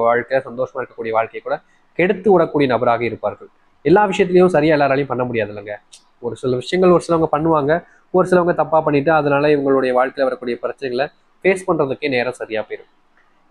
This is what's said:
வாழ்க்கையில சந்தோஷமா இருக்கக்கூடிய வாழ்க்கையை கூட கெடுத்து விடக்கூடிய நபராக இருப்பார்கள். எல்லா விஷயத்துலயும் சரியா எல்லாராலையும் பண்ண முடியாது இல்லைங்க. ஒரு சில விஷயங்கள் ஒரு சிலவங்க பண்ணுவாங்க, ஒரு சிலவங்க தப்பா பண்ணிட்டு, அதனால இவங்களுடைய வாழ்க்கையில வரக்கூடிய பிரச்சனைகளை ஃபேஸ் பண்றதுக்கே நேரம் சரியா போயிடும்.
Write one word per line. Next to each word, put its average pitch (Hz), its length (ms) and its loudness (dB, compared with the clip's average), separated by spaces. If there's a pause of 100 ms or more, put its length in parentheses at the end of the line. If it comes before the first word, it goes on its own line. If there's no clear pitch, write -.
வாழ்க்கையில 120 400 0
சந்தோஷமா 127 380 -8
இருக்கக்கூடிய 113 320 -10
வாழ்க்கையை 110 300 -4
கூட 135 140 -6 (420)
கெடுத்து 185 320 0
விடக்கூடிய 160 380 2
நபராக 120 360 0
இருப்பார்கள். 104 440 -6 (360)
எல்லா 180 220 6
விஷயத்துலயும் 180 480 2
சரியா 156 200 4
எல்லாராலையும் 135 380 0
பண்ண 123 120 -2
முடியாது 110 280 -4
இல்லைங்க. 104 220 -12 (480)
ஒரு 120 140 -8
சில 127 200 -4
விஷயங்கள் 180 380 2
ஒரு 165 100 2
சிலவங்க 165 260 0
பண்ணுவாங்க, 151 420 0 (420)
ஒரு 180 140 4
சிலவங்க 180 260 2
தப்பா 151 260 0
பண்ணிட்டு, 147 320 0
அதனால 147 360 2
இவங்களுடைய 135 460 2
வாழ்க்கையில 131 340 0
வரக்கூடிய 120 280 -6
பிரச்சனைகளை 123 500 -6 (380)
ஃபேஸ் 185 220 0
பண்றதுக்கே 151 420 -2
நேரம் 123 300 -2
சரியா 110 240 -6
போயிடும். - 300 -14 (580)